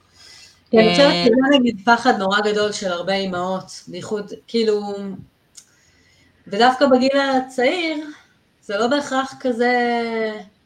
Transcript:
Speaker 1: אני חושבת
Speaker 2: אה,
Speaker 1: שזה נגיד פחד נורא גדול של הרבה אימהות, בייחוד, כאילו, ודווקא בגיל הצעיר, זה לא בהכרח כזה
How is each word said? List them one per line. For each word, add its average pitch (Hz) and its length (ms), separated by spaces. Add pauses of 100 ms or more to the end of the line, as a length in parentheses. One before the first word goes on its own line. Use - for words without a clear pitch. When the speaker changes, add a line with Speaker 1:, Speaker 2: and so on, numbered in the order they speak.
(760)
Speaker 1:
אני 220 160
חושבת 285 220
Speaker 2:
אה, - 120
Speaker 1:
שזה 262 340
נגיד 233 260
פחד 233 340
נורא 196 220
גדול 208 320
של 190 200
הרבה 175 220
אימהות, 185 500 (240)
בייחוד, 196 440 (140)
כאילו, 214 360 (1600)
ודווקא 254 400
בגיל 262 340
הצעיר, 294 880 (600)
זה 202 100
לא 226 80
בהכרח 269 540
כזה 240 320 (920)